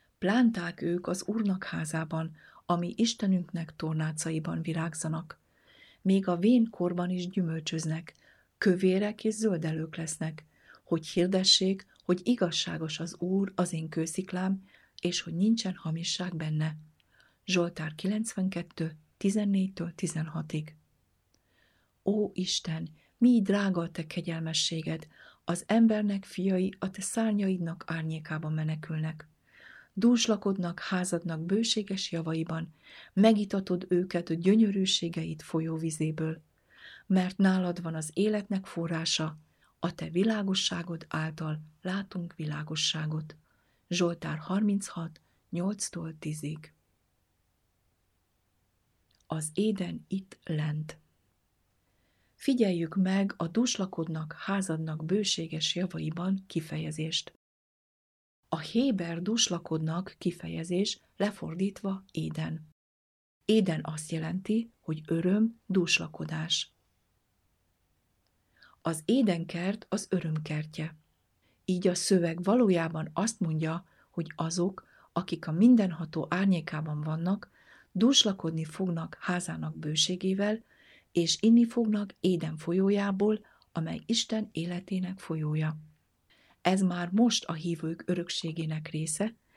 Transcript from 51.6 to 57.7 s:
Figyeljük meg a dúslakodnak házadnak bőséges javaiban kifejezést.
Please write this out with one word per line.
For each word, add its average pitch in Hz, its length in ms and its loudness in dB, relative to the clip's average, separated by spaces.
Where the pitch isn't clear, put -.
Figyeljük 190 600 2
meg 196 400 2
a 165 120 -2
dúslakodnak 165 880 -2
házadnak 160 640 -4
bőséges 165 720 -2
javaiban 175 720 -2
kifejezést. 156 920 -6